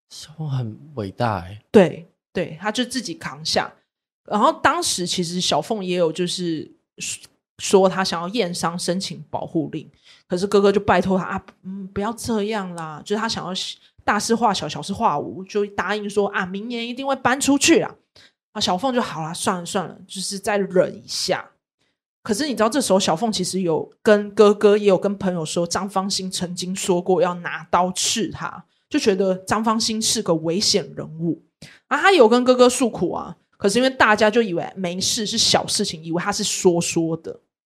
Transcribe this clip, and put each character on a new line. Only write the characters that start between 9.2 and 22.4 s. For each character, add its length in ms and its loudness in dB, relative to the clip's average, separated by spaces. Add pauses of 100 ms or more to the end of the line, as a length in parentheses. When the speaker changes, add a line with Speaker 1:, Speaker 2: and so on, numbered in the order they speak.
Speaker 2:
保 160 -8
护 260 -4
令， 200 -12 (360)
可 120 -4
是 80 -2
哥 120 4
哥 140 6
就 80 2
拜 220 2
托 160 0
他 60 -4 (120)
，“啊， 80 -10 (200)
嗯， 240 -10
不 120 -8
要 140 -4
这 300 -4
样 300 -6
啦。” 300 -12
就 100 -4
是 60 0
他 80 -2
想 160 -6
要 80 -8 (520)
大 140 2
事 160 0
化 180 2
小， 160 -4
小 140 -8
事 100 -6
化 260 2
无， 260 -8
就 220 -2
答 280 -4
应 160 -4
说 240 2
，“啊， 120 0
明 220 -8
年 180 -6
一 60 -6
定 140 -8
会 100 2
搬 240 0
出 180 4
去 220 6
啦。” 140 -4 (580)
啊， 80 -8
小 160 0
凤 160 0
就 100 2
，“好 200 -6
啦， 100 -8
算 260 -4
了， 80 -10
算 200 -4
了， 100 -14 (120)
就 120 -10
是 180 -6
再 180 -2
忍 400 2
一 100 -20
下。” 440 -4 (720)
可 120 -4
是 120 -4